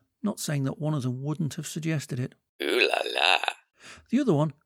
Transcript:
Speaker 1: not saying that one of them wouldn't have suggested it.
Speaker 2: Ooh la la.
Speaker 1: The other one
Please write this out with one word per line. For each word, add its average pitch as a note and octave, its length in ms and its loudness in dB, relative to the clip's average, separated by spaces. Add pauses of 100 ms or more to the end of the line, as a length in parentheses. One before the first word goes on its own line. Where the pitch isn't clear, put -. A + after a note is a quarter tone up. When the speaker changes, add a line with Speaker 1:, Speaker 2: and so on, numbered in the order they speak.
(240)
Speaker 1:
not G3+ 160 -2
saying C#3+ 240 -2
that C3+ 160 -2
one D3+ 140 -2
of C#3+ 100 -2
them B2+ 180 -2
wouldn't D3 340 -2
have D#3 120 -8
suggested D#3 540 -4
it. - 140 -6 (280)
Speaker 2:
Ooh F2 240 4
la - 140 2 (180)
la. E2+ 200 4 (720)
Speaker 1:
The B3+ 120 4
other B3 120 4
one D3 200 2 (120)